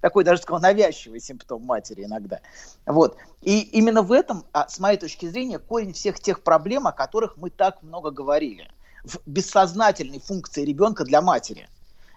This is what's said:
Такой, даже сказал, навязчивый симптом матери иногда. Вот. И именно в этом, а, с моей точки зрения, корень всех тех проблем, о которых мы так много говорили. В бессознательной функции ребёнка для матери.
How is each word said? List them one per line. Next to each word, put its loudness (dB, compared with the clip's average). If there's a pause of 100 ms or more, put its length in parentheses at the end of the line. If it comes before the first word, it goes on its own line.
Такой, 2
даже 4
сказал, -6
навязчивый 2
симптом -12
матери -6
иногда. -10 (460)
Вот. 2 (260)
И 2
именно 4
в 0
этом, 2
а, 0
с -16
моей 2
точки -12
зрения, -8
корень -6
всех -6
тех -4
проблем, 2
о 0
которых -4
мы -10
так -2
много -10
говорили. -4 (340)
В -14
бессознательной 0
функции -8
ребёнка 0
для 4
матери. -2 (480)